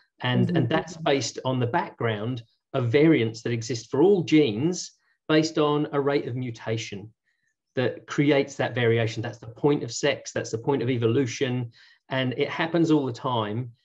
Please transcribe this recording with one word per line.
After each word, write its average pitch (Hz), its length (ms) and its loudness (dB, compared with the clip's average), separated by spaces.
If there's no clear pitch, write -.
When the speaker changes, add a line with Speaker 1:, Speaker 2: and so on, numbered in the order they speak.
Speaker 1:
And, 123 260 2
Speaker 2:
Mm-hmm. 175 80 -2
Speaker 1:
and 123 140 2
that's - 280 -4
based 139 480 -2
on 131 140 0
the 123 80 0
background 117 760 -4
of 123 180 -2
variants 143 500 4
that 120 100 -4
exist 117 380 -6
for 135 140 0
all 190 200 4
genes 151 680 2
based 160 300 2
on 147 340 2
a 147 80 0
rate 139 280 0
of 120 80 -6
mutation 113 760 -8
that - 320 -2
creates 143 480 2
that 120 200 -4
variation. 113 480 2
That's 117 160 -10
the 117 80 -18
point 143 360 0
of 117 80 -8
sex, - 400 -2
that's 113 200 -6
the 113 60 -4
point 135 240 -2
of 120 80 -2
evolution, 117 840 0
and 131 280 -2
it 139 120 0
happens 165 420 0
all 143 140 4
the 123 80 -4
time. 120 580 -4